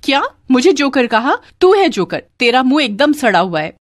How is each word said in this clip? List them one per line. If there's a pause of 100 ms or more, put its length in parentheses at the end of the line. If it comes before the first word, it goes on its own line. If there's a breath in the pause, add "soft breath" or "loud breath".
"क्या? (280)
मुझे
जोकर
कहा? (220 soft breath)
तू
है
जोकर, (160)
तेरा
मुंह
एकदम
सड़ा
हुआ
है।"